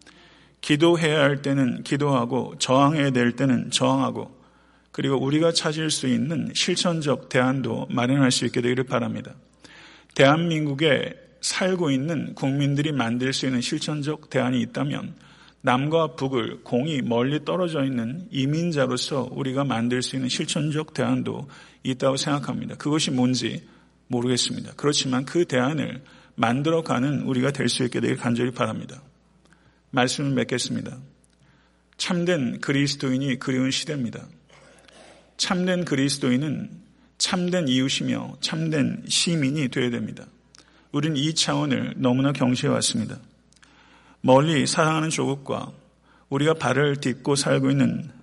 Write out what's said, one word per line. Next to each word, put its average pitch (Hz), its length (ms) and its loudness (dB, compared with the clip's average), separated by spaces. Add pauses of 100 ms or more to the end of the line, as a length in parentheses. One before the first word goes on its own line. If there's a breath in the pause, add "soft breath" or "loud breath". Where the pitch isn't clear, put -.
(640 loud breath)
기도해야 160 580 4
할 139 220 2
때는 135 400 0
기도하고 135 760 0
저항해야 139 520 4
될 120 220 2
때는 120 380 0
저항하고 127 640 0 (580 soft breath)
그리고 135 300 0
우리가 151 300 2
찾을 160 380 -2
수 135 180 -2
있는 120 460 0
실천적 165 720 0
대안도 127 640 0
마련할 131 400 4
수 - 160 0
있게 123 160 0
되기를 123 220 0
바랍니다. 117 500 -4 (800 loud breath)
대한민국에 151 1000 4 (280)
살고 185 480 0
있는 135 440 -2
국민들이 143 580 0
만들 123 420 0
수 - 100 -4
있는 131 160 0
실천적 151 680 -4
대안이 127 320 2
있다면 135 540 -6 (440 loud breath)
남과 147 560 2
북을 120 480 -2
공이 135 380 -2
멀리 127 420 0
떨어져 165 400 -2
있는 131 460 -4
이민자로서 139 1040 0
우리가 135 320 -2
만들 123 360 0
수 123 160 -6
있는 131 140 -4
실천적 151 640 -4
대안도 123 560 -2 (320 loud breath)
있다고 135 340 0
생각합니다. 143 600 -4
그것이 151 340 0
뭔지 123 580 0 (400 loud breath)
모르겠습니다. 123 680 -2
그렇지만 135 480 0
그 170 220 0
대안을 131 560 -2 (340 loud breath)
만들어가는 139 880 2
우리가 131 280 0
될 123 180 0
수 120 160 0
있게 123 160 -2
되길 123 160 0
간절히 123 360 0
바랍니다. - 500 -6 (880 soft breath)
말씀을 135 400 0
맺겠습니다. 120 640 -4 (1000 soft breath)
참된 170 640 0
그리스도인이 139 800 0
그리운 131 320 0
시대입니다. 131 520 -6 (1160 loud breath)
참된 180 460 0
그리스도인은 139 880 0 (480 soft breath)
참된 180 480 0
이웃이며 131 720 -2
참된 156 680 -2
시민이 147 640 0
되어야 123 200 0
됩니다. 107 360 -6 (640 soft breath)
우린 147 240 0
이 151 180 0
차원을 143 640 -2
너무나 131 360 2
경시해왔습니다. 123 840 0 (1040 soft breath)
멀리 139 480 6
사랑하는 160 420 0
조국과 131 640 -4 (560 soft breath)
우리가 147 260 2
발을 143 440 2
딛고 139 360 -2
살고 135 360 2
있는 139 380 2 (140)